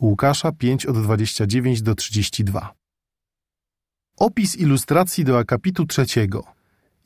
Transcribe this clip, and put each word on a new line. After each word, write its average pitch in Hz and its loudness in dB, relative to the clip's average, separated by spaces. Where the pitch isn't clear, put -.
Łukasza 139 2
pięć 131 0
od 117 0
dwadzieścia 107 0
dziewięć 120 0
do 110 0
trzydzieści - -2
dwa. 98 -4
Opis 208 0
ilustracji 160 2
do 131 4
akapitu 151 0
trzeciego. 117 0